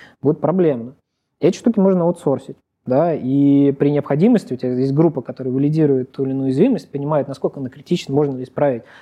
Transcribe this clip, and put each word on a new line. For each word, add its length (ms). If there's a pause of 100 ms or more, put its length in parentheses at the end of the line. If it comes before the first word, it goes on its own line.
(220)
будет 200
проблемно. 540 (440)
Эти 160
штуки 240
можно 240
аутсорсить. 540 (280)
Да, 280
и 600
при 180
необходимости 640
у 20
тебя 180
есть 220
группа, 260
которая 320
валидирует 580
ту 120
или 80
иную 140
уязвимость, 440
понимает, 380
насколько 320
она 100
критична, 460
можно 200
ли 80
исправить, 380 (200)